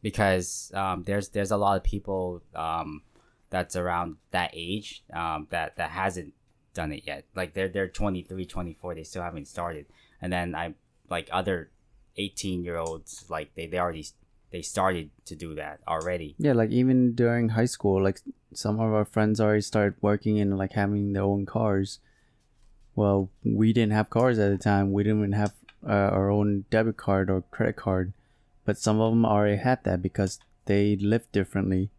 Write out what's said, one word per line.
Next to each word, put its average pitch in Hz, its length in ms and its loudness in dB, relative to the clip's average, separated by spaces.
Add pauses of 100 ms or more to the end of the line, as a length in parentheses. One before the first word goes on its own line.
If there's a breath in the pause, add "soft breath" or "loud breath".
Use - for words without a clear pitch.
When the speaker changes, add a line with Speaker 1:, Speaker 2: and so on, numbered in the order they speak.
Speaker 1:
Because, 95 720 0
um, 95 300 -4
there's, 98 240 -4
there's 101 240 -4
a 104 60 0
lot 101 180 2
of 92 80 -2
people, 92 580 -4 (140)
um, 80 460 -6 (480 soft breath)
that's 90 260 -4
around 87 400 -4 (160)
that 87 220 -2
age, 90 580 -10
um, 80 380 -6
that, 80 260 -6
that 80 140 -6
hasn't 90 440 -6 (400)
done 78 200 -6
it 71 120 -12
yet. 71 200 -10 (100)
Like, 90 180 -6
they're, 95 140 -2
they're 95 220 -2
twenty-three, 92 560 -4
twenty-four, 87 500 -10
they 80 80 -14
still 87 200 -10
haven't 80 260 -10
started. 85 380 -8 (340 soft breath)
And 90 100 -6
then 87 240 -4
I, 85 200 -8 (340)
like, 87 240 -6
other 90 360 -2 (460)
eighteen-year-olds, 87 1120 -6
like, 78 280 -10
they, 85 120 -10
they 87 100 -6
already, 85 280 -4 (460)
they 87 100 -10
started 90 480 -2 (160)
to - 100 -14
do 78 200 -12
that 76 300 -12
already. 82 520 -4
Speaker 2:
Yeah, 147 160 2
like, 113 160 4
even 127 440 4
during 117 360 2
high 113 160 2
school, 98 360 2
like, 95 200 0 (320)
some 107 260 -4
of 110 140 2
our 107 120 2
friends 107 340 2
already 107 220 4
started 101 400 0
working 104 380 2
and, 98 180 2
like, 95 160 -2
having 101 400 0
their 98 100 0
own 101 220 0
cars. 101 540 -2 (960)
Well, 98 340 2 (140)
we 110 300 4
didn't 110 200 4
have 107 160 2
cars 120 300 4
at 101 100 4
the 98 80 2
time. 98 340 2
We 101 120 2
didn't 107 160 2
even 101 140 0
have, 104 200 0 (320)
uh, 101 260 4
our 98 200 4
own 101 400 2
debit 110 260 2
card 95 320 2
or 95 120 2
credit - 340 -2
card. 92 380 -2 (520)
But 104 120 0
some 107 240 2
of 113 120 4
'em 117 120 6
already 104 320 4
had 127 260 2
that 92 180 0
because 95 380 -2 (260)
they 101 300 4
lived 104 360 0
differently. 95 680 0